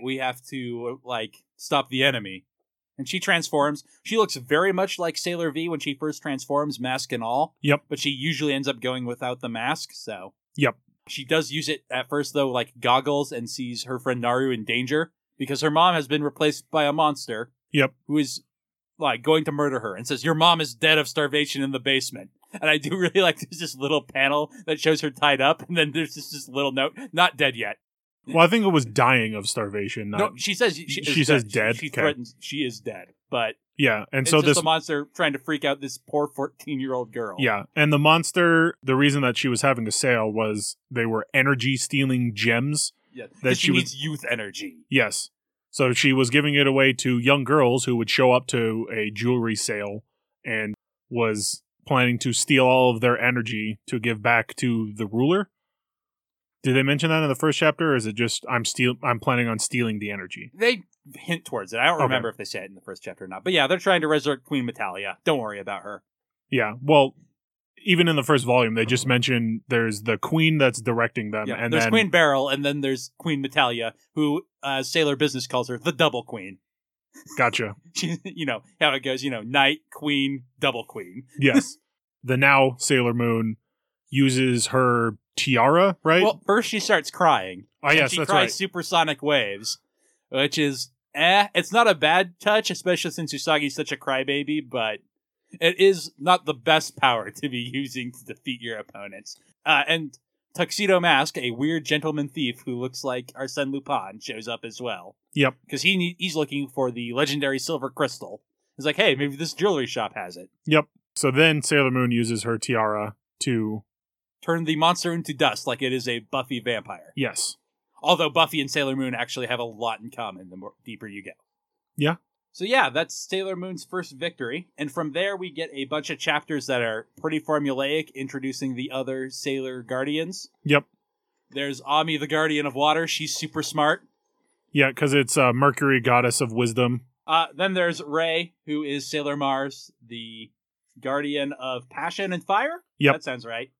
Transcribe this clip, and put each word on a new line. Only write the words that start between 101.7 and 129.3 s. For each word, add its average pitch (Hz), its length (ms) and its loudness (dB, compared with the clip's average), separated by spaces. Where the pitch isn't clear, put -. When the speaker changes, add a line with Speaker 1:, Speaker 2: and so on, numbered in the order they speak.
Speaker 1:
gentleman 151 440 -2
thief 127 380 -6
who 123 120 -6
looks 123 240 -8
like 127 300 -6
Arsène 135 400 -6
Lupin, 113 480 -6
shows 110 260 -12
up 117 180 -8
as 113 160 -14
well. 98 360 -10
Speaker 2:
Yep. 135 220 2
Speaker 1:
'Cause 131 120 -6
he 185 140 2
ne-, 175 220 -2
he's 175 180 -4
looking 143 320 -4
for 127 220 -2
the 120 240 -8
legendary 139 440 0
silver 135 300 -6
crystal. - 540 -6
He's 139 100 -10
like, 151 100 0
"Hey, 185 180 4
maybe 139 220 -2
this 156 180 -6
jewelry 165 320 0
shop 110 280 -6
has 90 220 -12
it." - 140 -18
Speaker 2:
Yep. 151 200 4
So 139 160 2
then 151 320 4
Sailor 139 280 4
Moon 127 200 2
uses 117 320 0
her 117 160 -2
tiara 107 560 -2
to 107 440 -2
Speaker 1:
Turn 165 220 -2
the 156 120 -2
monster 170 360 0
into 165 220 -6
dust 127 320 0
like 123 160 -4
it 127 100 -2
is 127 160 -4
a 117 120 -4
Buffy 127 400 -6
vampire. 104 540 -8
Speaker 2:
Yes. - 440 -4
Speaker 1:
Although 160 280 2
Buffy 156 300 2
and 135 100 -4
Sailor 135 260 0
Moon 131 180 -4
actually 120 340 -6
have 120 120 -2
a 120 40 -4
lot 110 360 -6
in 117 100 -16
common 95 380 -12
the 90 80 -20
more 98 160 -16
deeper 113 240 -16
you 101 160 -14
go. 101 100 -16
Speaker 2:
Yeah. 151 200 2
Speaker 1:
So 180 120 -10
yeah, 226 240 2
that's 151 260 -4
Sailor 190 400 -6
Moon's 180 300 -10
first 180 320 -8
victory. 147 520 -8
And 147 120 -8
from 156 220 -6
there, 196 240 -4
we 180 140 -10
get 160 240 -8
a 135 100 -6
bunch 147 240 -6
of 151 100 -8
chapters 151 500 -2
that 123 120 0
are 113 260 -2
pretty 156 180 -2
formulaic, 143 760 -2
introducing 135 600 -8
the 127 160 -8
other 131 380 -6
Sailor 131 540 -6